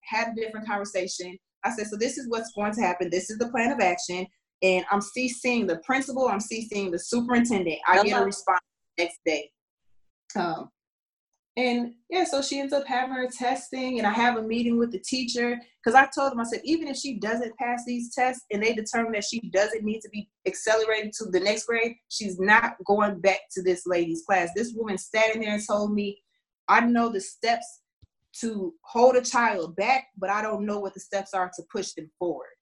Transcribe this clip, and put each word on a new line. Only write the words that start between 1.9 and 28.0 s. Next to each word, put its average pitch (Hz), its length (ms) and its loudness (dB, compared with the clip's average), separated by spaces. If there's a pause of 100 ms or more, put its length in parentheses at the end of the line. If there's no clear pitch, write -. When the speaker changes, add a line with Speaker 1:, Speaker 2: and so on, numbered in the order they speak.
Speaker 1:
this 247 220 -2
is 247 100 -8
what's 226 240 -4
going 208 220 -2
to 233 80 -2
happen. 180 280 0
This 185 200 -2
is 220 80 -8
the 240 120 0
plan 240 220 0
of 247 80 -2
action. 180 460 0 (360)
And 185 300 4
I'm 202 80 4
C 247 280 -4
C'ing 240 380 0
the 165 120 0
principal. 262 500 0
I'm 202 120 0
C 220 280 -8
C'ing 196 240 -2
the 170 80 -2
superintendent. 233 800 2 (100)
I 185 80 8
get 202 100 8
a 208 40 4
Speaker 2:
Hello. 196 160 4
Speaker 1:
response 190 340 0 (360)
next 240 300 -2
day." 147 240 -2 (840)
Um, 175 340 -4 (840)
and 240 360 0 (160)
yeah, 359 160 2
so 277 160 0
she 277 200 -4
ends 277 120 -4
up 277 140 0
having 262 280 -2
her 254 140 -2
testing, 254 680 -4
and 214 80 0
I 208 60 2
have 233 260 2
a 220 40 -4
meeting 233 360 0
with 233 120 2
the - 100 -6
teacher, 240 600 -2 (240)
'cause 226 100 4
I 269 120 10
told 277 260 0
them, 240 80 -4
I 233 40 0
said, 233 200 -6
"Even 320 240 0
if 269 80 -6
she 262 220 -6
doesn't 226 400 -4
pass 240 280 -4
these 240 280 -6
tests 254 360 0
and 208 120 -2
they 226 120 2
determine 226 380 -2
that 208 120 -2
she 233 160 -4 (100)
doesn't 214 340 0
need 220 180 -2
to - 60 -18
be 208 220 -12 (160)
accelerated 220 680 0
to 214 120 -8
the 180 140 2
next 214 260 0
grade, 233 280 0 (140)
she's 190 320 -6
not 226 360 4 (100)
going 202 340 2
back 190 200 2 (120)
to 185 100 -6
this 180 240 0
lady's 170 380 0
class." 180 300 2
This 233 180 -4
woman 214 240 -4
sat 220 380 2
in 226 80 -4
there 208 120 -2
and 214 120 -4
told 208 260 0
me, 208 300 -2 (460)
"I 208 120 8
know 240 300 2
the 196 100 -4
steps - 600 -4 (600)